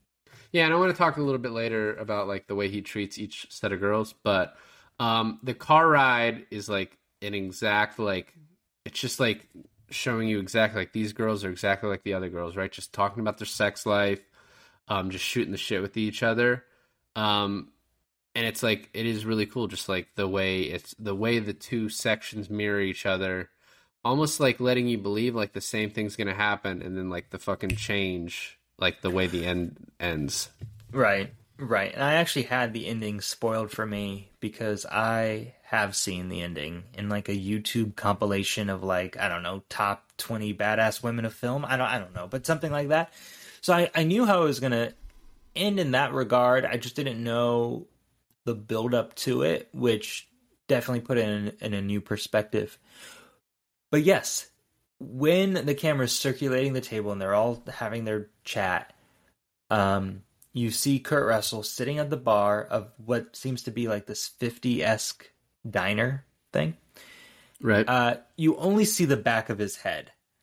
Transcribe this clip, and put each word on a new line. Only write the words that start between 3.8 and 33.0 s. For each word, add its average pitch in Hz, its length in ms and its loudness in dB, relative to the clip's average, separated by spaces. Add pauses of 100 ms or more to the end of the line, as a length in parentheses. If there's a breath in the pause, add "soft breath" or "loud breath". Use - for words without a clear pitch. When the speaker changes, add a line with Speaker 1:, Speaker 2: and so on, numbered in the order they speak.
Speaker 1:
but, - 340 2 (420 loud breath)
um, 113 420 2
the 127 120 -4
car 156 340 6
ride 123 640 4
is, 104 160 -8
like, 98 300 -2 (240)
an 101 120 -6
exact, 104 640 0
like, 98 360 -2 (500)
it's - 160 -10
just, - 220 -4
like, 110 260 0 (440)
showing 113 360 0
you 107 120 2
exactly, 104 420 2
like, 90 100 -6
these 107 220 -4
girls 107 320 -2
are 95 40 -2
exactly 98 400 -2
like 95 140 -4
the 98 100 -2
other 92 160 -4
girls, 87 260 -6
right? 95 160 -4
Just - 220 -16
talking 101 280 0
about 107 160 -2
their 107 80 -10
sex - 400 -2
life, 101 340 2 (680 soft breath)
um, 95 220 -2
just 92 160 -8
shooting 117 260 -2
the 98 60 -6
shit 98 240 -2
with 98 160 -6
each 107 240 -2
other. 120 420 2 (520)
Um, 104 560 0 (640)
and 117 100 0
it's, 110 160 -4
like, 110 320 2
it 113 120 -4
is 107 200 -2
really 110 220 2
cool, 117 200 -4
just, - 220 -8
like, 92 260 -4
the 101 120 -2
way 95 340 2
it's, 90 380 -6
the 104 160 -4
way 113 240 2
the 104 140 -6
two 110 360 -4
sections 107 600 -4
mirror 104 320 0
each 95 240 -4
other, 92 440 -2 (540 soft breath)
almost, 147 360 0
like, 131 200 2
letting 123 280 2
you 120 100 2
believe, 107 380 0
like, 107 180 -2
the 98 80 -8
same 107 280 -2
thing's 107 260 -4
gonna 98 200 -2
happen, 98 460 0
and 90 160 -8
then, 92 120 -4
like, 87 220 -8
the 95 80 -10
fucking 98 360 -4
change, 95 840 -4 (180)
like, 90 240 0
the 95 80 0
way 92 160 2
the 85 200 -2
end 87 540 -4
ends. 78 500 -2 (420)
Speaker 2:
Right, 104 420 2 (240)
right. 107 340 0
And - 120 -2
I 147 100 4
actually 160 300 2
had 120 300 0
the 113 120 -6
ending 107 360 -4